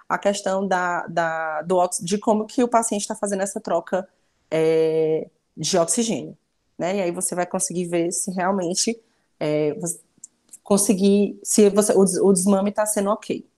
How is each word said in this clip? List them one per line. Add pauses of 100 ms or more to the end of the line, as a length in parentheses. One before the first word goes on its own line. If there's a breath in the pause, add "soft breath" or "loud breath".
a
questão
da,
da,
do
ox-,
de
como
que
o
paciente
tá
fazendo
essa
troca, (440)
é, (280)
de
oxigênio, (400)
né?
E
aí
você
vai
conseguir
ver
se
realmente, (380 soft breath)
é,
você (600)
conseguir,
se
você,
o
des-,
o
desmame
tá
sendo
ok. (100)